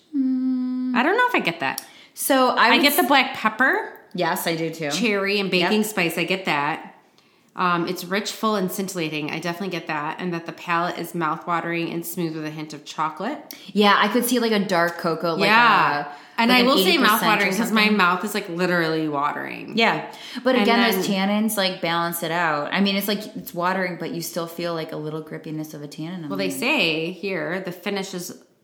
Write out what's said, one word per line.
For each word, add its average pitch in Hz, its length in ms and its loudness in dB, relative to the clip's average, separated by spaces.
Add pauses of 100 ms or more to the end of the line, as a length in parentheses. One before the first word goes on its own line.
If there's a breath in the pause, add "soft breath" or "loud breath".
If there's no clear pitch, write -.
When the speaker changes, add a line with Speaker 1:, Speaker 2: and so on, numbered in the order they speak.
(160)
Speaker 1:
Mm. 254 800 -2
Speaker 2:
I 240 60 4
don't 349 160 2
know 494 100 4
if 480 60 -6
I 311 60 4
get 170 200 -2
that. 135 240 -4 (300 loud breath)
Speaker 1:
So 262 360 2
I 220 180 4
Speaker 2:
I - 20 8
Speaker 1:
would - 120 6
Speaker 2:
get 285 140 6
the 349 60 4
Speaker 1:
s- 254 60 2
Speaker 2:
black 269 260 4
pepper. 269 580 0 (220)
Speaker 1:
Yes, 175 320 -2
I 170 100 0
do 160 140 -2
too. 156 200 -6
Speaker 2:
Cherry 202 480 0
and 196 120 0
baking 185 320 4
Speaker 1:
Yep. 208 80 -2
Speaker 2:
spice, 170 280 0
I 170 60 0
get 185 220 -2
that. 151 460 -2 (640 soft breath)
Um, 175 300 0
it's 180 180 -6
rich, 196 280 -4
full, 220 240 0
and 190 140 0
scintillating. 160 600 -4
I - 80 -6
definitely 175 320 -6
get 165 160 -6
that. 151 340 -4
And 175 140 -4
that 165 120 -6
the 165 60 -10
palate 170 460 -2
is 170 160 -8
mouth-watering 170 800 -2
and 170 120 -6
smooth 165 300 -6
with 160 100 -8
a 151 60 -6
hint 156 240 -10
of 143 100 -16
chocolate. 185 540 -4 (280 loud breath)
Speaker 1:
Yeah, 202 300 4
I 208 120 4
could 240 160 2
see, 247 160 2
like, 226 100 2
a 214 80 4
dark 175 400 2
cocoa, 165 360 0
like 165 120 2
Speaker 2:
Yeah. 190 540 6
Speaker 1:
a, 156 60 -6 (300 loud breath)
Speaker 2:
And 226 140 2
Speaker 1:
like 247 80 6
Speaker 2:
I - 40 6
Speaker 1:
an 247 40 4
Speaker 2:
will 277 120 4
say 381 40 4 (120)
Speaker 1:
eighty 320 40 2
percent 226 240 4
Speaker 2:
mouth-watering 196 320 2
Speaker 1:
or - 20 -2
Speaker 2:
'cause 202 160 0
my 214 100 4
Speaker 1:
something. 208 140 4
Speaker 2:
mouth 185 280 4
is, 208 100 -6
like, 202 140 -4
literally 170 600 0
watering. 139 680 -4
Speaker 1:
Yeah. 180 260 2 (380 loud breath)
But 254 140 4
Speaker 2:
And 220 60 4
Speaker 1:
again, 233 340 4
those 180 100 -2
Speaker 2:
then 196 220 2
Speaker 1:
tannins, 214 280 0
like, 185 240 0
balance 170 440 -2
it 160 80 -2
out. 156 400 0
I 180 80 0
mean, 196 160 2
it's 202 100 -2
like, 208 180 -2 (120)
it's - 180 -14
watering, 180 460 -2
but 165 100 -6
you 170 100 -6
still 165 280 -6
feel, 170 260 -6
like, 160 160 -6
a 156 60 -10
little 151 260 -8
grippiness 156 520 -10
of 147 80 -12
a 135 40 -14
tannin 165 380 -10
on 147 60 -8
Speaker 2:
Well, 190 80 -6
Speaker 1:
the 190 100 -2
Speaker 2:
they 185 40 -4
Speaker 1:
end. - 80 -6
Speaker 2:
say 170 520 0
here 180 480 -6
the 180 120 -10
finish 196 420 -6
is 175 220 -10 (280)